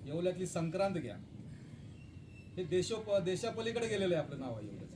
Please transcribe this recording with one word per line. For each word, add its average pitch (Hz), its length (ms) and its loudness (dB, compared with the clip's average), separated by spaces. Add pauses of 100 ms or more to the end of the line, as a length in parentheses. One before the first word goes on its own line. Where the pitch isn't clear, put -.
येवल्यातली 175 420 2
संक्रांत 180 480 2
घ्या, 131 220 -2 (1400)
हे 180 80 -2
देशोप-, 202 560 4
देशापलीकडे 226 680 2
गेलेलं 190 280 6
आहे 147 80 2
आपलं 139 160 -6
नाव 127 160 -2
आहे 104 100 -6
येवल्याचं. - 300 -10